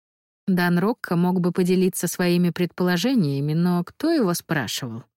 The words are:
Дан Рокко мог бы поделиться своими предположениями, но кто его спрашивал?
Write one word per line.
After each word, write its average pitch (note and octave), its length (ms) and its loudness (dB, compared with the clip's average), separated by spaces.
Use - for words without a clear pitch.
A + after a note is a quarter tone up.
Дан F3 320 2
Рокко F#3+ 380 -2
мог F3+ 240 2
бы F3 120 0
поделиться F3+ 560 0
своими F3 400 2
предположениями, F3 1040 0
но F3 320 0
кто - 260 -4
его B3 220 2
спрашивал? B2 720 -6